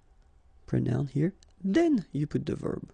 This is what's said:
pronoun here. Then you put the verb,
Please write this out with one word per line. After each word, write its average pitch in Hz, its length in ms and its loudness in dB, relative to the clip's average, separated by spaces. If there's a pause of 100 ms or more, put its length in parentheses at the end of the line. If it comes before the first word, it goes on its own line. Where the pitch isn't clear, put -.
(640)
pronoun 127 420 0
here. 151 260 0 (300)
Then 262 480 4
you 147 160 -2
put 139 180 -2
the - 100 -2
verb, - 380 -6